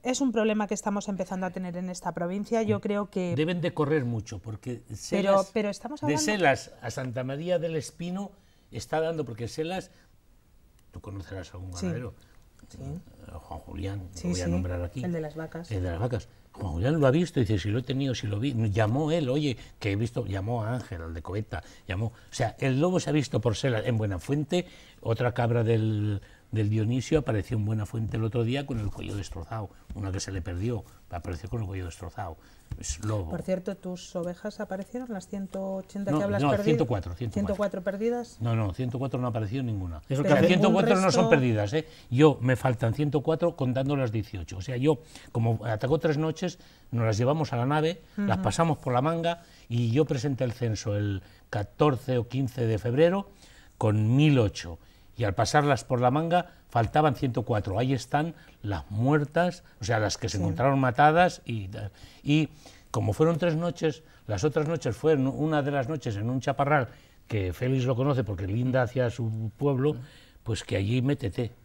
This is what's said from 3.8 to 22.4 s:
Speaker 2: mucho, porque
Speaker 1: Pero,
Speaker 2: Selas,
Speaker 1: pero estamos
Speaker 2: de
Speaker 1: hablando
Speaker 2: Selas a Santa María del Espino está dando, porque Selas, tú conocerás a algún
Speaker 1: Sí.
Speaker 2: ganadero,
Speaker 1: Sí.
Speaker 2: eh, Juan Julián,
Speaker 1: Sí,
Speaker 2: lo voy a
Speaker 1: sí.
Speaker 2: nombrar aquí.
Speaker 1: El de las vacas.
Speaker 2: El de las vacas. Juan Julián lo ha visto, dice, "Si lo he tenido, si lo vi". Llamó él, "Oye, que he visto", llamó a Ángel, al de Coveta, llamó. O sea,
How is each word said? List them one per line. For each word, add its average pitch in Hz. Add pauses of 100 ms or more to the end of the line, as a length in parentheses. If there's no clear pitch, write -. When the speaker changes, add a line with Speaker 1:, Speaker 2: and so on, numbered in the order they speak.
Speaker 2:
mucho, 113
porque 117
Speaker 1:
Pero, 107
Speaker 2:
Selas, 196
Speaker 1:
pero 208
estamos 254
Speaker 2:
de 302
Speaker 1:
hablando 302
Speaker 2:
Selas 180 (100)
a 120
Santa 127
María 160
del 165
Espino 180 (400)
está 156
dando, 160
porque 117
Selas, 175 (1000)
tú 90
conocerás 98
a -
algún 90
Speaker 1:
Sí. 185
Speaker 2:
ganadero, 156 (540)
Speaker 1:
Sí. -
Speaker 2:
eh, -
Juan 80
Julián, 90
Speaker 1:
Sí, -
Speaker 2:
lo 90
voy 90
a 90
Speaker 1:
sí. 87
Speaker 2:
nombrar 90
aquí. 123
Speaker 1:
El 180
de 165
las 151
vacas. 160
Speaker 2:
El 95
de 90
las 82
vacas. 120 (240)
Juan 90
Julián 127
lo 143
ha 127
visto, 160
dice, 107
"Si 104
lo 110
he -
tenido, 131
si 104
lo 101
vi". 131 (160)
Llamó 113
él, 156
"Oye, 139 (240)
que 101
he 101
visto", 117
llamó 101
a 117
Ángel, 95
al 82
de 82
Coveta, 104 (260)
llamó. 98
O 113 (180)
sea, 110